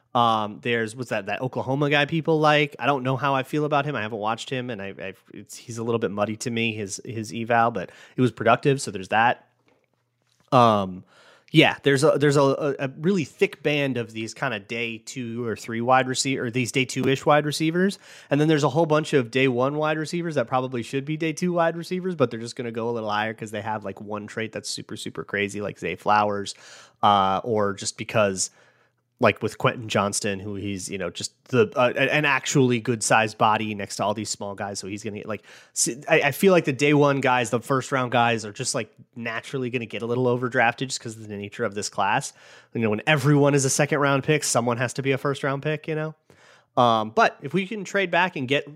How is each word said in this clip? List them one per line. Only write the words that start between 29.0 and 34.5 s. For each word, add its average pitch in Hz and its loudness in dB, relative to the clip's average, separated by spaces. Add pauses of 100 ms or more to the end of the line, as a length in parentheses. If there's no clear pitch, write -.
like, 110 2
with 110 -6
Quentin 120 -2
Johnston, 101 -2
who 101 -10
he's, 98 -8
you 98 -8
know, 90 -6
just - -10 (140)
the, 113 4
uh, 123 2
an, 135 2
an 151 0
actually 131 2
good 113 -4
sized 113 2
body 110 2
next 98 -8
to 92 -4
all 101 0
these 107 -6
small 101 -8